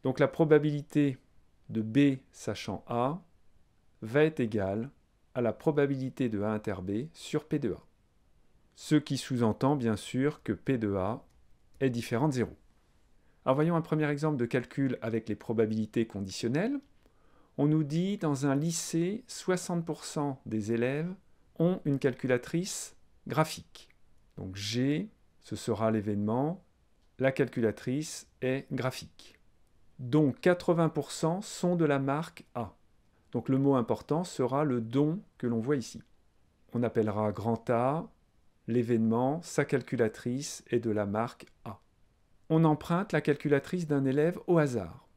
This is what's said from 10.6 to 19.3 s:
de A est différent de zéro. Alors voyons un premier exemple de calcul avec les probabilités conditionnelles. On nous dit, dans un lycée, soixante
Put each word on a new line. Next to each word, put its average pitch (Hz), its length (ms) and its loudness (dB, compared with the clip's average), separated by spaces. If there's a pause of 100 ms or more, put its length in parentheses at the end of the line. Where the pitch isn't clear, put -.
de 104 160 0
A 98 300 -2 (560)
est 135 100 2
différent 117 380 0
de 135 60 -2
zéro. 110 220 -2 (880)
Alors 131 100 4
voyons 165 220 2
un 160 40 2
premier 156 300 0
exemple 151 260 0
de 120 100 0
calcul 127 540 -2
avec 113 280 -4
les 104 80 -2
probabilités 110 680 0
conditionnelles. 131 760 -4 (760)
On 143 100 2
nous 156 180 4
dit, 175 340 -2
dans 143 280 0
un 135 100 2
lycée, 165 720 -2
soixante 175 560 -2